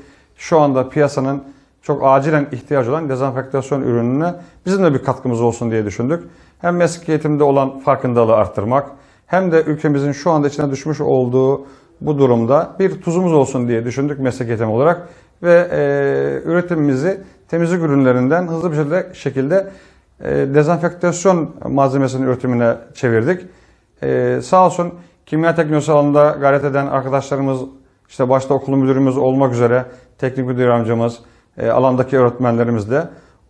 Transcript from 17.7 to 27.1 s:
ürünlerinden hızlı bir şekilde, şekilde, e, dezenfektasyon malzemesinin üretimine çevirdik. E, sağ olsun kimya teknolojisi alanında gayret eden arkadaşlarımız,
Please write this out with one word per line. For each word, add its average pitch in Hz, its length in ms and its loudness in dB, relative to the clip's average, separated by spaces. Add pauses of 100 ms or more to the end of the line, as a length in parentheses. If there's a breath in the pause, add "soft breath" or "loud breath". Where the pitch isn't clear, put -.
ürünlerinden 139 680 2
hızlı 165 220 -4
bir 151 60 -4
şekilde, 156 360 -2
şekilde, 147 580 -2 (500 loud breath)
e, 139 340 -2
dezenfektasyon 170 960 0 (180)
malzemesinin 131 580 0
üretimine 120 500 0 (180)
çevirdik. 131 520 0 (560 soft breath)
E, 127 400 0
sağ 185 240 4
olsun 175 280 -2 (320 loud breath)
kimya 165 280 0
teknolojisi 156 380 0
alanında 147 480 4
gayret 139 240 2
eden 139 220 -2
arkadaşlarımız, 135 720 -2 (480 soft breath)